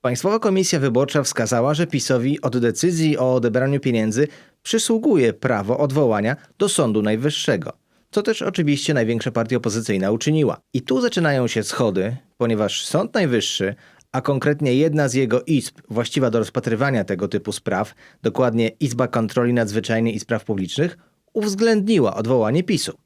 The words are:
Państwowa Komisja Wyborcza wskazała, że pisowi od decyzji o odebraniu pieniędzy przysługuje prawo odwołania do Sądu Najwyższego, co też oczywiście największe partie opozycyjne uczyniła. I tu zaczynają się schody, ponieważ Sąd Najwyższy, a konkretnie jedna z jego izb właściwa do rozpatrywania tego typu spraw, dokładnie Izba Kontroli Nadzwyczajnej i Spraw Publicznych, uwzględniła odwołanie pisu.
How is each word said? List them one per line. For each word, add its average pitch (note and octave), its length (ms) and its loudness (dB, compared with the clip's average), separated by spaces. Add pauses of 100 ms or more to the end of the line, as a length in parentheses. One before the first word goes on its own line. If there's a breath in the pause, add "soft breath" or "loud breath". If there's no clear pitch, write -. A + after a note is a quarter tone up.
Państwowa F#3 380 0
Komisja F#3+ 400 2
Wyborcza C3+ 440 2
wskazała, B2 500 0
że E3 140 0
pisowi C3 540 0
od B2 160 -2
decyzji D#3 600 0
o B2+ 180 2
odebraniu B2+ 440 0
pieniędzy A#2 480 0 (360 loud breath)
przysługuje A3 720 2
prawo A2 440 -2
odwołania C3 580 2 (220 loud breath)
do G3 120 0
Sądu A2+ 320 0
Najwyższego, A2 720 -2 (380)
co G#3 100 0
też A3 200 -2
oczywiście D3 520 0
największe A#2 380 0
partie A#2 260 0
opozycyjne G#2 540 -2
uczyniła. C#3+ 460 0 (160)
I B2+ 80 -2
tu B3+ 200 0
zaczynają D3 460 0
się A2 160 -2
schody, G#2+ 540 -2 (200)
ponieważ G#2+ 480 0
Sąd G3 280 -2
Najwyższy, A#2+ 600 0 (360 soft breath)
a B2+ 100 -2
konkretnie C#3+ 540 0
jedna D3 320 2
z A#2 60 -2
jego B2 280 2
izb - 380 -2 (100)
właściwa A#2 400 0
do A2+ 100 2
rozpatrywania A2+ 640 0
tego F#2+ 240 -4
typu G#2 240 -4
spraw, G2+ 440 -4 (280 loud breath)
dokładnie A#2 440 2
Izba A#2+ 400 -2
Kontroli A#2+ 460 0
Nadzwyczajnej A2+ 640 0
i G#2 40 -4
Spraw - 240 -4
Publicznych, G#2+ 540 -4 (360 soft breath)
uwzględniła G#3 840 2
odwołanie A#2 480 2
pisu. - 420 -4